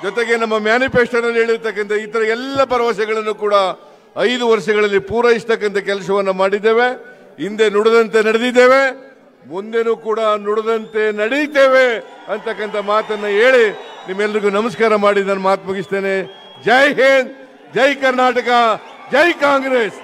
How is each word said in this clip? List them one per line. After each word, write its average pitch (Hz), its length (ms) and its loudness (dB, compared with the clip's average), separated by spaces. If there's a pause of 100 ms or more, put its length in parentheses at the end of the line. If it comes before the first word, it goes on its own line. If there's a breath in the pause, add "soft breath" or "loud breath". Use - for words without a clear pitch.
ಜೊತೆಗೆ 226 340 -2
ನಮ್ಮ 226 200 -2
ಮ್ಯಾನಿಫೆಸ್ಟೋನಲ್ಲಿ 233 800 0
ಹೇಳಿರ್ತಕ್ಕಂಥ 220 520 -2
ಇತರ 214 320 -4
ಎಲ್ಲ 254 400 -2
ಭರವಸೆಗಳನ್ನು 220 720 -2
ಕೂಡ 208 180 -2 (680 loud breath)
ಐದು 240 280 0
ವರ್ಷಗಳಲ್ಲಿ 208 520 2
ಪೂರೈಸ್ತಕ್ಕಂಥ 208 760 0
ಕೆಲಸವನ್ನ 196 520 -2
ಮಾಡಿದ್ದೇವೆ. 202 580 0 (560 loud breath)
ಹಿಂದೆ 214 260 0
ನುಡಿದಂತೆ 220 580 2
ನಡೆದಿದ್ದೇವೆ, 247 560 4 (680)
ಮುಂದೆನೂ 226 460 -4
ಕೂಡ 220 240 -4
ನುಡಿದಂತೆ 214 920 -2
ನಡೀತೇವೆ 262 760 2 (480)
ಅಂತಕ್ಕಂಥ 208 420 -6
ಮಾತನ್ನ 208 500 -2
ಹೇಳಿ 226 400 4 (420)
ನಿಮ್ಮೆಲ್ರಿಗೂ 202 420 -2
ನಮಸ್ಕಾರ 214 460 0
ಮಾಡಿ 202 280 2
ನಾನು 196 160 -2
ಮಾತು 190 280 0
ಮುಗಿಸ್ತೇನೆ. 190 480 -4 (500)
ಜೈ 262 280 4
ಹಿಂದ್, 262 380 2 (440)
ಜೈ 269 200 2
ಕರ್ನಾಟಕ, 254 540 0 (600)
ಜೈ 311 220 2
ಕಾಂಗ್ರೆಸ್. 269 720 0